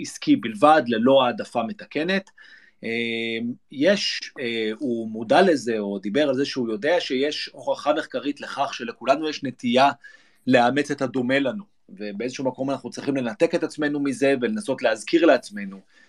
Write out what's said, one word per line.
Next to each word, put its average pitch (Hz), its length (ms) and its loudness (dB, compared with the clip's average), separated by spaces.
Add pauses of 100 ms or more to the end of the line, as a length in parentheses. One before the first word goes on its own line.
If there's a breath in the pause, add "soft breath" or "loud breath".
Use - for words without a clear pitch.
עסקי - 360 0
בלבד, 147 500 4
ללא 123 380 4
העדפה 117 380 -2
מתקנת. 160 680 -4 (540 soft breath)
אה, 117 40 -8 (840)
יש, 175 480 0 (200)
אה, 113 380 -2
הוא 117 320 -4
מודע 113 320 4
לזה, 120 360 2
או 101 200 -4
דיבר 104 300 0
על 131 60 0
זה 139 100 -2
שהוא 131 240 -4
יודע 139 320 0
שיש 147 520 -4
הוכחה 139 420 -2
מחקרית 143 460 -6
לכך 139 340 -6
שלכולנו 131 540 -2
יש - 160 -8
נטייה 127 460 2 (560 soft breath)
לאמץ 127 440 4
את 139 120 -6
הדומה 131 360 0
לנו, 117 260 -4 (240)
ובאיזשהו 104 560 -8
מקום 131 260 -4
אנחנו 123 200 -8
צריכים 135 260 -4
לנתק 127 380 0
את 165 80 0
עצמנו 147 380 -2
מזה, 139 400 2
ולנסות 113 420 -2
להזכיר 120 440 2
לעצמנו, 101 540 0 (280 soft breath)